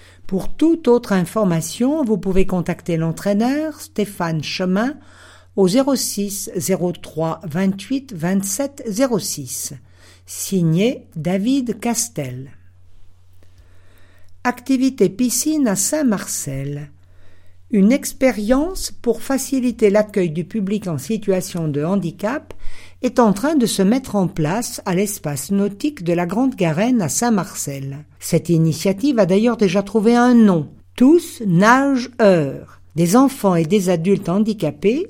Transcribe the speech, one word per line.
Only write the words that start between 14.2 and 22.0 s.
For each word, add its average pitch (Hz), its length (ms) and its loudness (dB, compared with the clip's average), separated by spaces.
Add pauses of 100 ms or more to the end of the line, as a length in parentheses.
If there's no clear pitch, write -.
Activité 247 640 0
piscine 254 600 0
à 190 80 0
Saint-Marcel. 147 1120 -4 (800)
Une 208 220 4
expérience 262 1000 0
pour 226 300 -2
faciliter 247 680 0
l'accueil 202 400 2
du 165 140 -6
public 202 420 -4
en 156 120 -4
situation 185 680 -2
de 147 160 -2
handicap 196 720 -4 (480)